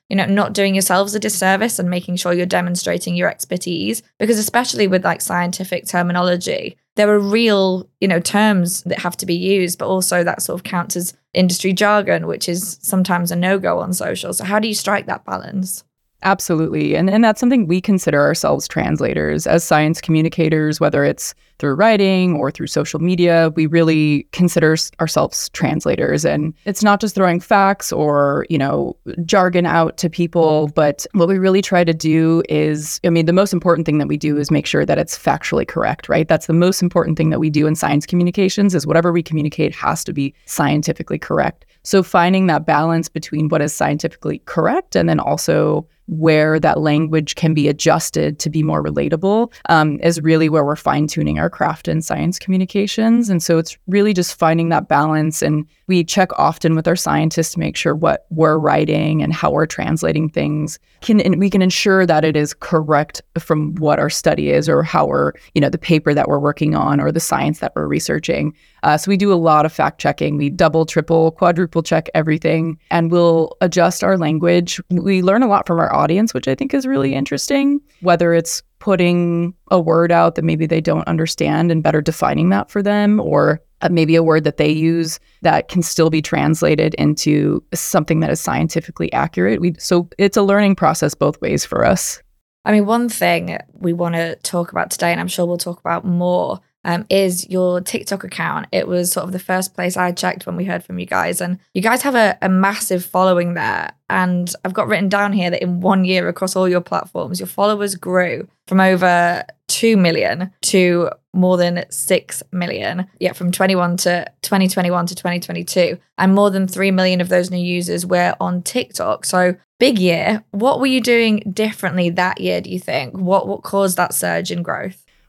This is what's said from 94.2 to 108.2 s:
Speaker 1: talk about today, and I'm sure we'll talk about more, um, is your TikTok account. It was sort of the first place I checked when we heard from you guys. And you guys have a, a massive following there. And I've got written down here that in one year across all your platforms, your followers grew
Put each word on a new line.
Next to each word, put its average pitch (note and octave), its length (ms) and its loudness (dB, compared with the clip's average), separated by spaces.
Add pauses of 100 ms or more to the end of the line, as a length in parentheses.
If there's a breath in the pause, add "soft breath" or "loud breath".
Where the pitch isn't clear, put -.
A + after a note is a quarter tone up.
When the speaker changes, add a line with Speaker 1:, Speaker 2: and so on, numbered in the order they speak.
Speaker 1:
talk - 340 -6
about F3 180 -2
today, E3+ 220 -2
and E3+ 80 -2
I'm F3 80 -6
sure F3+ 180 -2
we'll F3 120 -2
talk F3 220 -10
about E3+ 240 -4
more, F3+ 560 -2 (240)
um, F3 260 -4
is F#3 400 0
your F3+ 320 0
TikTok - 420 -8
account. D#3+ 480 -8
It F#3 160 -2
was F3+ 240 -2
sort E3+ 140 -4
of F3+ 80 -8
the F#3 60 -6
first F#3 360 -4
place F3+ 220 -4
I F3+ 140 0
checked F3+ 340 -6
when F3 100 -8
we F3+ 100 -4
heard F3+ 180 -6
from - 160 -12
you F3+ 60 -8
guys. F3 360 -4
And F3+ 180 -4 (140)
you F#3+ 80 -2
guys A#3 200 2
have C#4 140 -2
a, G#3 260 2
a F#3+ 80 0
massive F#3+ 560 0
following F3+ 480 0
there. G2+ 380 -4 (180)
And F3+ 420 0 (140)
I've F#3+ 80 -6
got A3 140 -2
written G3 220 0
down G3+ 240 0
here F3+ 160 0
that F3 120 -4
in F3+ 180 -2
one F#3 260 2
year F3+ 220 0
across F#3 280 -4
all F#3 120 2
your F3+ 140 0
platforms, F3+ 580 -8
your F#3 80 -10
followers G3+ 480 -2
grew F3+ 520 -2 (200)